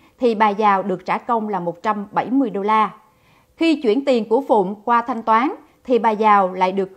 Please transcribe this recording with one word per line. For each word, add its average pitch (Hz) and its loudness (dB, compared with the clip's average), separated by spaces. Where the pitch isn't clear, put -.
thì 233 2
bà 214 4
Giàu 202 2
được 185 -4
trả 185 -2
công 220 -4
là 196 -4
một 170 -6
trăm 208 -4
bảy - -2
mươi 262 0
đô 196 -6
la. 214 0
Khi 320 0
chuyển 247 0
tiền 240 0
của 233 2
Phụng 208 0
qua 240 0
thanh 226 -6
toán 226 0
thì 247 2
bà 226 0
Giàu 208 2
lại 185 -6
được 190 -4